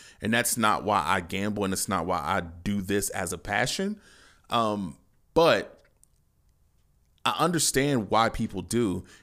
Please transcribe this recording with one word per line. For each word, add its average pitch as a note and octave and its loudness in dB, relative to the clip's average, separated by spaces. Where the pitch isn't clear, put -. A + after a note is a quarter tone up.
And A2 -2
that's A#2 0
not G#2 2
why F#2+ 2
I F#2+ 2
gamble, G2+ -4
and F#2+ 0
it's - -4
not F#2 0
why F2 0
I F2 -2
do G2+ -4
this G2+ 0
as F#2 -6
a E2+ -8
passion. C#3 -2
Um, G#2 -2
but D3+ 4
I A2 0
understand C#3+ 2
why A2 4
people G#2+ -4
do, F#2+ -2